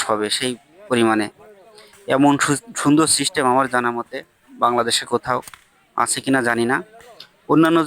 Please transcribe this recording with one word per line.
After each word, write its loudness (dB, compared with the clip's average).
পাবে -2
সেই -4
পরিমাণে। 2
এমন 4
সু-, -2
সুন্দর 4
সিস্টেম -2
আমার 2
জানা -2
মতে -10
বাংলাদেশে 0
কোথাও -2
আছে -2
কিনা 0
জানি 0
না। 0
অন্যান্য 4